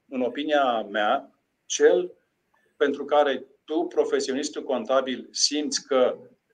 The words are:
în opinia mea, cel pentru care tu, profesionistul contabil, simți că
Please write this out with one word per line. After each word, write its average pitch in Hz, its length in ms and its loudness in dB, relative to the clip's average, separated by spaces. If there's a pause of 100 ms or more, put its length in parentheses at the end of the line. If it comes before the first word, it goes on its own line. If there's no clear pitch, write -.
în 131 120 -6
opinia 135 600 0
mea, 107 480 -2 (360)
cel 175 460 4 (640)
pentru 139 280 0
care 143 400 2 (200)
tu, 160 200 -2
profesionistul 147 800 -2
contabil, 127 680 -2
simți - 560 -4
că 127 300 2 (380)